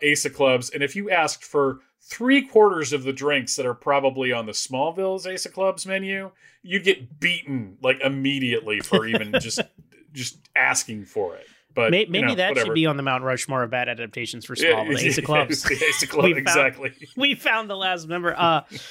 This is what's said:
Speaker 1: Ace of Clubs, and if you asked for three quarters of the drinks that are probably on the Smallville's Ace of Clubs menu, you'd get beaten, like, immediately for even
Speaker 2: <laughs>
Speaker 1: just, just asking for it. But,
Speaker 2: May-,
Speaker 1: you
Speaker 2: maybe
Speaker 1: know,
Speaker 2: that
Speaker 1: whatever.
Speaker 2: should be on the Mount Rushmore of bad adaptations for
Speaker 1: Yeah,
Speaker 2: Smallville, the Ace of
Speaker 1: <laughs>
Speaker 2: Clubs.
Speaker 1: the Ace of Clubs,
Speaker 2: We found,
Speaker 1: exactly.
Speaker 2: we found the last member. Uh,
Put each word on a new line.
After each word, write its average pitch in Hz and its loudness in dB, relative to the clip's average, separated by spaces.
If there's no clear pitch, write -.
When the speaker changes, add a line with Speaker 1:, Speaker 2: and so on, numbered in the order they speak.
Speaker 1:
Ace 147 4
of 139 -4
Clubs, 127 2
and 147 -6
if 143 -2
you 202 -6
asked 165 0
for 135 0
three 262 2
quarters 185 4
of 135 -2
the 135 -2
drinks 135 -2
that 131 -2
are 120 0
probably 135 2
on 117 -2
the 104 -8
Smallville's 180 -4
Ace 185 -8
of - -14
Clubs 190 -2
menu, 190 -4
you'd 185 -4
get 151 0
beaten, 135 -4
like, 131 4
immediately 135 0
for - 2
even 113 -2
Speaker 2:
<laughs> 262 0
Speaker 1:
just, 117 -6
just 123 -10
asking 123 0
for 92 -6
it. - -20
But, 117 2
Speaker 2:
May-, 196 4
Speaker 1:
you 170 -6
Speaker 2:
maybe 170 0
Speaker 1:
know, - 0
Speaker 2:
that 185 0
Speaker 1:
whatever. 113 2
Speaker 2:
should 110 -2
be 160 4
on 151 2
the 139 -4
Mount 131 -2
Rushmore 127 -2
of 113 -4
bad 123 -2
adaptations 117 -10
for 127 -12
Speaker 1:
Yeah, 151 4
Speaker 2:
Smallville, 139 0
the - 0
Ace 135 2
of 151 -2
Speaker 1:
<laughs> - -8
Speaker 2:
Clubs. 147 0
Speaker 1:
the - 0
Ace 151 0
of 135 -6
Clubs, 151 2
Speaker 2:
We 180 6
found, - -2
Speaker 1:
exactly. 135 0
Speaker 2:
we 277 2
found 226 -2
the 196 -6
last 185 -4
member. 175 -2
Uh, 165 4